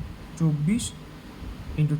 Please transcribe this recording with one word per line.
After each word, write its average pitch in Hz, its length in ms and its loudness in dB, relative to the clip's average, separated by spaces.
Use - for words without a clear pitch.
চব্বিশ 160 440 4
into 151 200 4